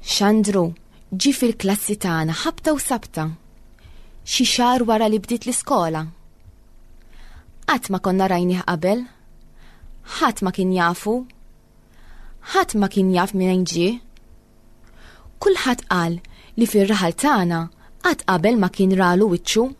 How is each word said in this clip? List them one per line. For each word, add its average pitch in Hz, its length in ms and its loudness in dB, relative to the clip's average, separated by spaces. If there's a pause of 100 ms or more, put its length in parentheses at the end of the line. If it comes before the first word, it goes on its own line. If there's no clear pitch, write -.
Xandru 202 600 2 (500)
ġie 226 160 0
fil-klassi 208 640 -2
tagħna 160 400 -2
ħabta 311 400 -2
u 269 80 -4
sabta, 214 400 -4 (1040)
xi - 160 0
xahar 247 400 2
wara 220 240 2
li 214 160 2
bdiet 233 240 -4
l-iskola. 170 540 -2 (1600)
Qatt 262 240 2
ma 185 160 -2
konna 190 240 2
rajnih 180 400 0
qabel, 185 380 0 (1120)
ħadd 262 260 0
ma 185 80 0
kien 185 240 0
jafu, 175 380 0 (1400)
ħadd 370 240 0
ma 202 160 2
kien 190 240 2
jaf 185 160 0
minn 185 320 2
ġie. 170 300 0 (1500)
Kulħadd 349 480 0
qal 170 320 -2 (400)
li 226 80 4
fir-raħal 196 560 2
tagħna 175 380 2 (420)
qatt - 240 -2
qabel 190 320 2
ma 185 160 2
kien 190 240 4
ralu 185 320 4
wiċċu. 214 340 0 (140)